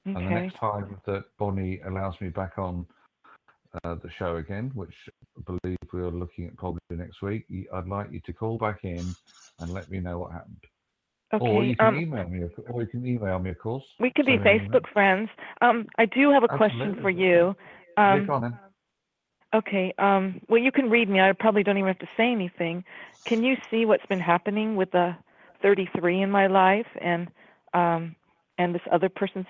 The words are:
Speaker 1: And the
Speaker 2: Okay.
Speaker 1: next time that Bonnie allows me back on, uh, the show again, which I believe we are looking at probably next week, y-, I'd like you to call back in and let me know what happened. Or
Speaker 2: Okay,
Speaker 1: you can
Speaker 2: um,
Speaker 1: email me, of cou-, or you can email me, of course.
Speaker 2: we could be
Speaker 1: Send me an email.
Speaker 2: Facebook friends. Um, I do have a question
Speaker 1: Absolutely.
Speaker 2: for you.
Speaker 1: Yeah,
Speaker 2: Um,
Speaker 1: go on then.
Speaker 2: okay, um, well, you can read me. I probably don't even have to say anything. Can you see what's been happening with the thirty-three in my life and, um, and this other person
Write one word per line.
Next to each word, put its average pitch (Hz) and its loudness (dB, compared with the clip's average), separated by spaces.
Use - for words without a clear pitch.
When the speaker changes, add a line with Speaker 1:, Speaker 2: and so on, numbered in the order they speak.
Speaker 1:
And 190 -6
the 90 -4
Speaker 2:
Okay. 95 -2
Speaker 1:
next 180 -4
time 101 -6
that 98 -6
Bonnie 98 -4
allows 95 -8
me 95 -8
back 95 -8
on, 90 -6
uh, 85 -8
the 82 -16
show 85 -6
again, 101 -8
which - -14
I - -20
believe 92 -8
we 90 -8
are 87 -4
looking 87 -10
at - -16
probably 85 -8
next 82 -12
week, 104 -8
y-, 92 -10
I'd 90 -8
like 101 -8
you 92 -12
to - -14
call 113 -6
back 107 -6
in 87 -8
and 85 -8
let 92 -12
me 95 -8
know 90 -8
what 87 -10
happened. 82 -18
Or 220 0
Speaker 2:
Okay, 127 2
Speaker 1:
you 120 0
can 220 6
Speaker 2:
um, - 2
Speaker 1:
email 131 -4
me, 90 -6
of 85 -8
cou-, 110 -16
or 120 -6
you 110 -6
can 123 -10
email 107 -2
me, 92 -4
of 85 -10
course. 123 -6
Speaker 2:
we 254 0
could 277 0
be 262 4
Speaker 1:
Send 208 0
me 208 6
an 208 6
email. 202 -4
Speaker 2:
Facebook - 2
friends. 196 2
Um, 233 2
I 226 6
do 277 4
have 269 6
a 226 8
question 190 2
Speaker 1:
Absolutely. 208 -4
Speaker 2:
for 196 0
you. 180 4
Speaker 1:
Yeah, 202 6
Speaker 2:
Um, 202 2
Speaker 1:
go 147 -2
on 131 -2
then. 117 -6
Speaker 2:
okay, 196 -2
um, 190 2
well, 226 4
you 262 2
can 262 0
read 233 4
me. 196 4
I 190 6
probably 208 2
don't 196 2
even 190 0
have 185 -2
to - -14
say 233 2
anything. 175 -4
Can 226 0
you 254 2
see 226 0
what's - 2
been 190 -2
happening 208 0
with 185 -2
the 175 0
thirty-three 185 2
in 196 0
my 196 4
life 190 4
and, 175 -2
um, 170 0
and 175 0
this 170 -4
other 175 2
person 190 -4